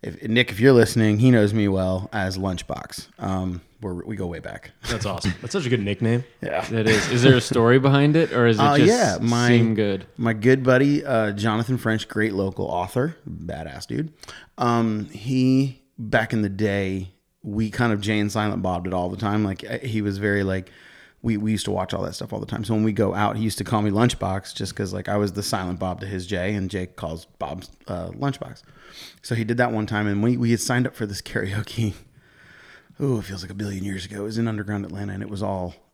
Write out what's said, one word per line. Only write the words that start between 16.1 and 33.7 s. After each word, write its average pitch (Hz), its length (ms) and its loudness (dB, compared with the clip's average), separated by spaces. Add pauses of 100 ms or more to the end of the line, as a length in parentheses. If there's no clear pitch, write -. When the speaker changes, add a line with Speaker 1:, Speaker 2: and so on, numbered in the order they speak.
Speaker 1:
in 110 80 0
the 101 80 0
day, 95 640 -2 (320)
we 107 260 -2
kind 117 240 0
of 101 80 -2
Jay 107 180 0
and 104 120 0
Silent 104 320 -2
Bobbed 90 240 -2
it 90 60 -4
all 90 160 -2
the 95 80 -8
time. 107 260 0
Like, 95 260 -4
uh, 120 100 -6
he 110 220 -4
was 101 160 -2
very, 101 260 2
like, 95 280 -2 (500)
we, 113 160 0
we 110 140 0
used 104 140 -2
to 101 60 -4
watch 92 220 -4
all - 100 -4
that 92 120 -6
stuff - 180 -10
all 107 60 -6
the 101 80 -8
time. 113 160 -6
So 104 100 -2
when 107 100 2
we 110 100 2
go 98 200 2
out, 104 240 0
he 107 60 -2
used 110 160 -2
to 104 40 -4
call 107 200 -2
me 104 80 2
Lunchbox 98 640 0
just - 200 -8
'cause, 98 160 -4
like, 95 160 -8
I 101 100 0
was 104 160 0
the 98 100 -4
Silent 92 340 -4
Bob 90 240 -4
to 95 60 -8
his 95 180 -6
Jay, 95 300 -2
and 95 140 -2
Jay 92 180 -6
calls 82 380 -10 (120)
Bob's, 85 320 -8 (180)
uh, 87 220 -6
Lunchbox. - 540 -6 (580)
So - 140 -4
he 113 80 -2
did 117 140 -2
that 123 140 2
one 107 140 -2
time, 104 220 0
and 101 160 0
we, 123 120 2
we 117 140 0
had 117 120 2
signed 123 260 0
up - 80 -8
for 117 100 -6
this 101 160 -8
karaoke. 104 720 -4 (1080)
Ooh, 135 200 0
it 92 60 -8
feels 92 180 -10
like 92 80 -12
a 98 40 -12
billion 98 280 -6